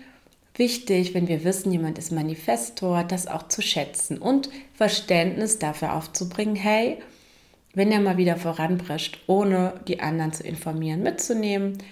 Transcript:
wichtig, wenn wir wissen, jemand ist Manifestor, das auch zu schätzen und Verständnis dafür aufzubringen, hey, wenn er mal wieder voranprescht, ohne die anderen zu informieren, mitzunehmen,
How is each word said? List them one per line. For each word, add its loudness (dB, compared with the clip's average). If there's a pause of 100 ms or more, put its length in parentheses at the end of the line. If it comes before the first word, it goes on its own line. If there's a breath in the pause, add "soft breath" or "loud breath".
(560 loud breath)
wichtig, 2
wenn 2
wir 0
wissen, 0
jemand 0
ist -8
Manifestor, -2
das -4
auch -8
zu -2
schätzen -2
und 2 (240 loud breath)
Verständnis 2
dafür -2
aufzubringen, -2
hey, 2 (760 loud breath)
wenn 4
er 4
mal 4
wieder 4
voranprescht, -2
ohne 4
die -2
anderen 0
zu -8
informieren, -4
mitzunehmen, 0 (140 loud breath)